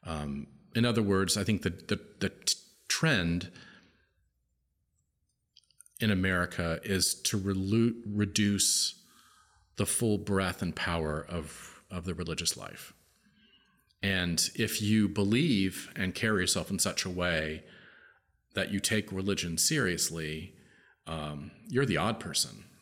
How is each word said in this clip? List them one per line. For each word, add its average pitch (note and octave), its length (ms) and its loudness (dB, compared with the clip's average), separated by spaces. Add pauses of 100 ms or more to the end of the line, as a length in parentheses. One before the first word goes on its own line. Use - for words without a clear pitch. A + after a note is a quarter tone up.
Um, D2 420 -6 (280)
in A2+ 100 4
other A#2 180 4
words, G2 340 4
I G2+ 80 0
think G2+ 180 2
that F2+ 260 -4
the, - 120 0 (180)
the G2 100 0
t-, - 280 -2 (320)
trend F2+ 600 2 (2500)
in A2 100 2
America F2+ 720 0
is F#2+ 400 0
to - 160 -2
relu-, G2 560 2 (120)
reduce G#2 920 2 (760)
the G#2 100 0
full G#2+ 320 2
breadth F#2+ 440 0
and E2+ 120 -2
power D#2 540 -2
of, - 640 -8
of F2+ 140 -6
the F#2 100 -2
religious E2+ 420 -4
life. - 360 -16 (1080)
And F2+ 540 0
if A2 260 -2
you G#2+ 260 4
believe G2+ 880 2
and F#2 180 -2
carry G#2+ 280 2
yourself F2+ 280 0
in G2 80 -2
such - 260 0
a F#2+ 60 -4
way D#2+ 520 -2 (920)
that G2 160 -2
you G2+ 80 -2
take G#2+ 320 0
religion F#2+ 460 -2
seriously, E2+ 1000 -2 (520)
um, D2+ 460 -8 (160)
you're C3 180 0
the F#2 100 2
odd G#2+ 220 0
person C2 460 -6 (180)